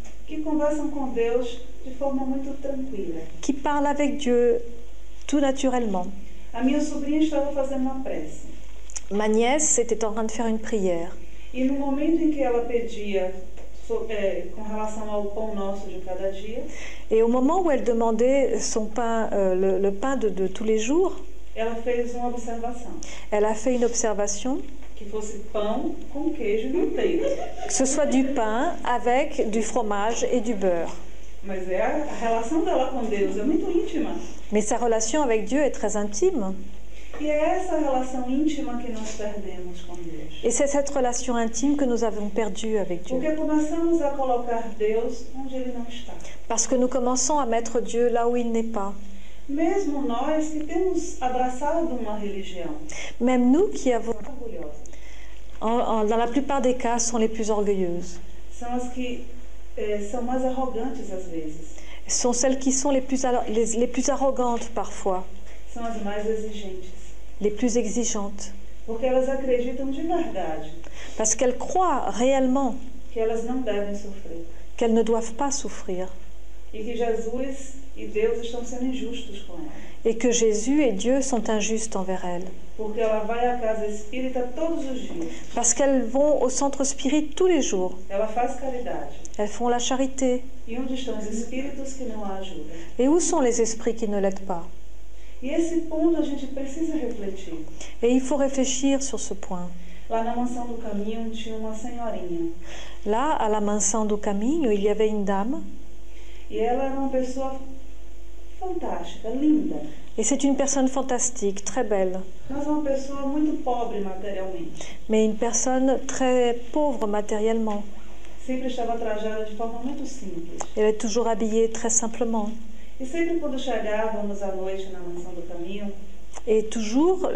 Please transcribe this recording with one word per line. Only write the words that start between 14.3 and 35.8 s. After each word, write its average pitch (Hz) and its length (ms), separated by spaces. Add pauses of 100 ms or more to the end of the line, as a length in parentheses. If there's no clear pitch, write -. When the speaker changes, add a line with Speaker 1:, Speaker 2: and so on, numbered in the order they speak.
Speaker 1:
com 214 80
relação 214 480
ao 208 140
pão 214 280
nosso 196 340
de 185 120
cada 185 320
dia, 208 320 (480)
Speaker 2:
Et 220 100
au 233 60
moment 262 340
où 349 80
elle 247 140
demandait 226 760
son 220 260
pain, 226 480
euh, 190 220
le, 190 240
le 196 120
pain 262 240
de, 214 140
de 185 180
tous - 160
les 220 160
jours, 302 360 (400)
Speaker 1:
ela 226 200
fez 240 400
uma 240 140
observação. 240 640 (400)
Speaker 2:
elle 208 140
a 220 100
fait 254 200
une 240 100
observation. 226 720 (360)
Speaker 1:
Que 214 100
fosse 208 340 (120)
pão 220 440 (180)
com 311 200
queijo 226 340
e 269 60
manteiga. - 540 (400)
Speaker 2:
Que - 60
ce 269 120
soit 294 200
du 254 200
pain 240 480 (100)
avec 247 640
du 220 140
fromage 214 680
et 240 100
du 226 120
beurre. 175 400 (500)
Speaker 1:
Mas 185 260
é 185 120
a, 294 220
a 226 240
relação 262 360
dela 277 280
com 247 140
Deus 202 320
é 208 60
muito 370 280
íntima. - 400 (400)
Speaker 2:
Mais 208 140
sa 233 120
relation 226 460
avec 220 220
Dieu 254 180
est 262 80
très 202 240